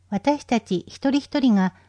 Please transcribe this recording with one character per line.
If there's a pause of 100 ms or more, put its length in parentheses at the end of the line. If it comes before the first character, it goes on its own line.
(100)
私
た
ち
一
人
一
人
が (160)